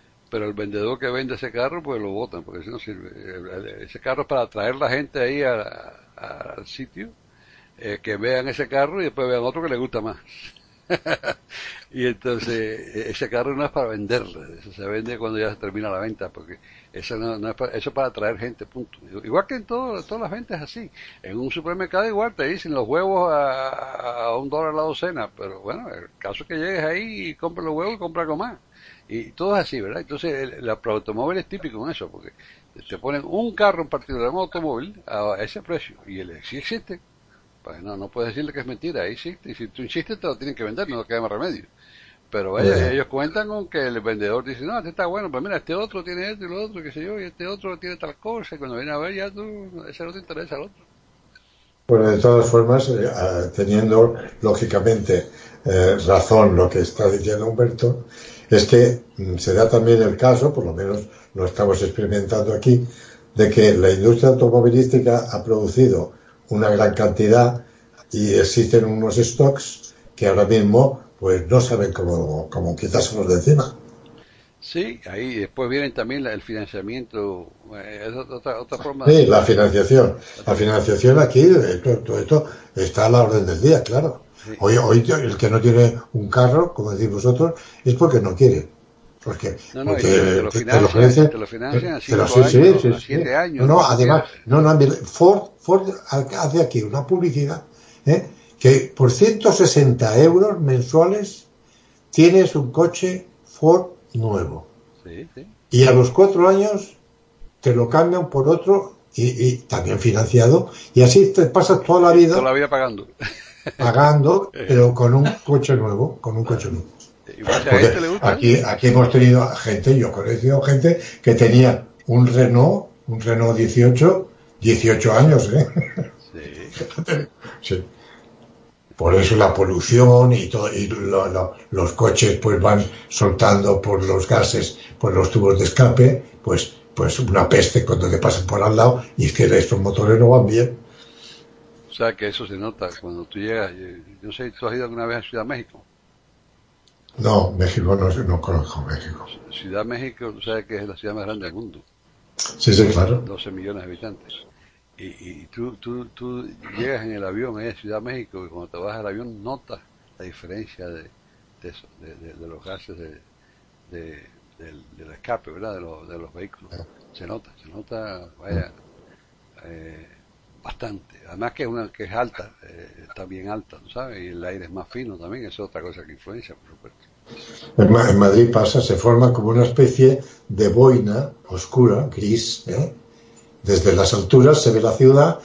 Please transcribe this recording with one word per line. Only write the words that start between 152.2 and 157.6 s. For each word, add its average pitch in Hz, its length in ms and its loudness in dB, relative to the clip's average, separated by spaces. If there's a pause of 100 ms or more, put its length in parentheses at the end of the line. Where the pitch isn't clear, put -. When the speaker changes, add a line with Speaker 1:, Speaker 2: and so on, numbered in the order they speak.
Speaker 2:
Sí, - 360 -2
sí, 101 160 4
claro. 98 320 0
Speaker 1:
Doce 101 300 -14
millones 95 320 -14
de 90 60 -18
habitantes. 95 440 -18 (640)
Y, 95 100 -20
y 85 480 -20
tú, 117 220 -12
tú, 120 380 -14
tú 123 320 -14 (320)
llegas 120 260 -6
en 110 80 -12
el 101 120 -10
avión 107 340 -8
ahí 113 100 -10